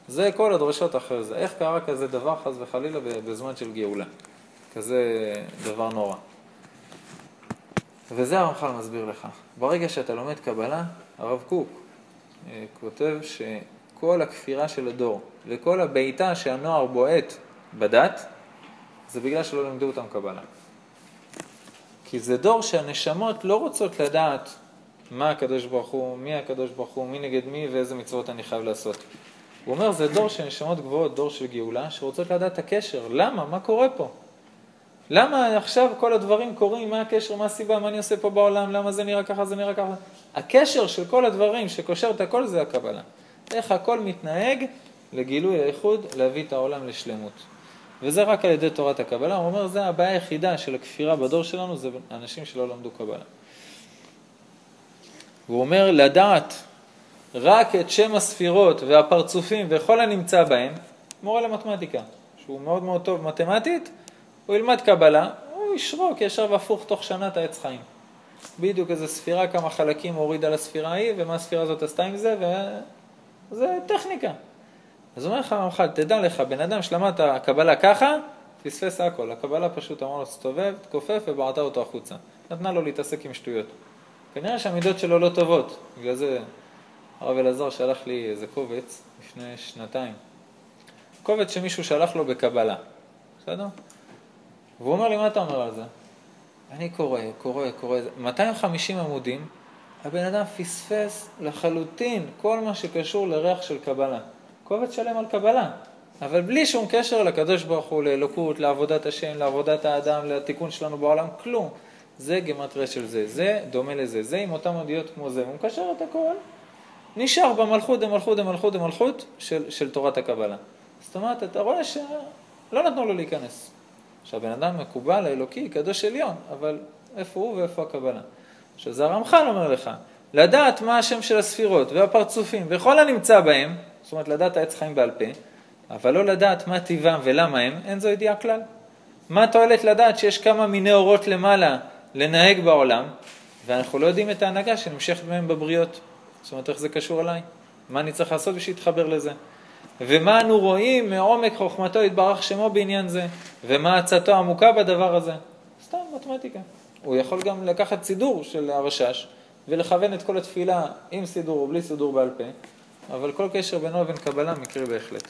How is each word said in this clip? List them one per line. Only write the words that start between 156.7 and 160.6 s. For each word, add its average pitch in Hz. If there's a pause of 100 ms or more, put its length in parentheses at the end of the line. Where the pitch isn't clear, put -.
הוא 131
יכול 131
גם 190
לקחת 190
סידור 190
של 147
הרשש, 139 (400)
ולכוון 175
את 175
כל 190
התפילה 180 (260)